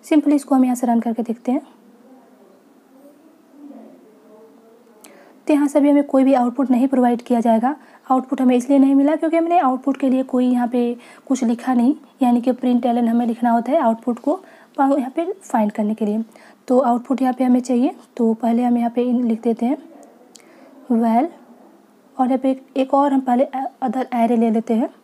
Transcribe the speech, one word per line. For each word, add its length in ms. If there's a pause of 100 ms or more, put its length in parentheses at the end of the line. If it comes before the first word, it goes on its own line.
simply 280
इसको 220
हम 80
यहाँ 120
से 120
run 120
करके 240
देखते 280
हैं। 100 (3750)
तो 60
यहाँ 140
से 120
भी 100
हमें 140
कोई 200
भी 100
output 380
नहीं 160
provide 340
किया 180
जाएगा। 360 (360)
Output 300
हमें 140
इसलिए 240
नहीं 160
मिला 200
क्योंकि 220
हमने 220
output 400
के 100
लिए 140
कोई 240
यहाँ 200
पे 280 (320)
कुछ 160
लिखा 300
नहीं, 220 (260)
यानी 200
कि 120
println 540
हमें 200
लिखना 240
होता 200
है 80
output 400
को, 160 (420)
पा-, 220
यहाँ 160
पे 160 (120)
find 280
करने 220
के 120
लिए। 180 (440)
तो 140
output 400
यहाँ 120
पे 100
हमें 180
चाहिए, 340 (220)
तो 160
पहले 300
हम 140
यहाँ 120
पे 140
इन 200
लिख 180
देते 240
हैं 120 (1120)
val 360 (880)
और 100
यहाँ 100
पे 140
एक, 140 (120)
एक 160
और 200
हम 80
पहले 240 (380)
other 220
array 340
ले 120
लेते 220
हैं। 160 (140)